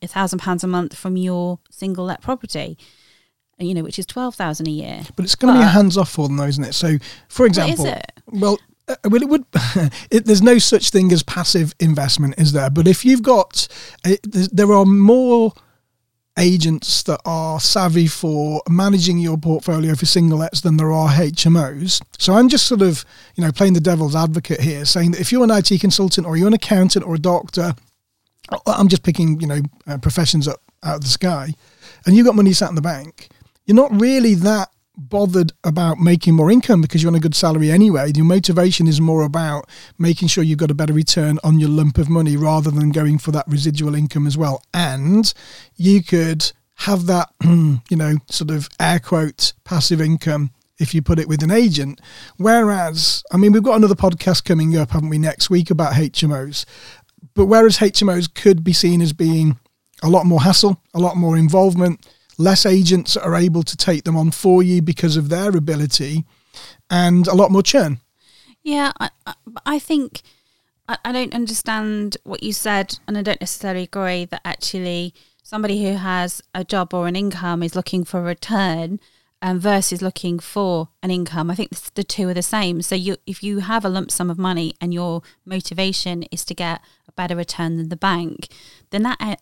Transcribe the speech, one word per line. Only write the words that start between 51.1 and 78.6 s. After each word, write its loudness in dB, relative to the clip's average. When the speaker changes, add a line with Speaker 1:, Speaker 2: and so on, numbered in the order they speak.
Speaker 2:
it -6
with -2
an 0
agent. 0
Whereas, 0
I 0
mean, 6
we've 4
got 2
another 4
podcast 0
coming 0
up, -2
haven't -2
we, -2
next -2
week 2
about 0
H -2
M 0
Os. -8
But 4
whereas 6
H 2
M 2
Os -2
could 2
be 0
seen 2
as 0
being 0
a 2
lot 4
more 4
hassle, 2
a -4
lot 0
more 0
involvement, 2
less 2
agents 2
are -4
able 0
to -8
take -2
them -2
on 0
for 2
you 2
because -2
of -2
their -2
ability, -2
and 2
a 0
lot 4
more 4
churn. 0
Speaker 1:
Yeah, -2
I, -6
I, -14
I -4
think -6
I, -8
I -6
don't -6
understand -6
what -12
you -8
said, -4
and -6
I -4
don't -6
necessarily -8
agree -8
that -14
actually -8
somebody -6
who -4
has -6
a -8
job -4
or -4
an -4
income -6
is -6
looking -6
for -6
a -6
return, -6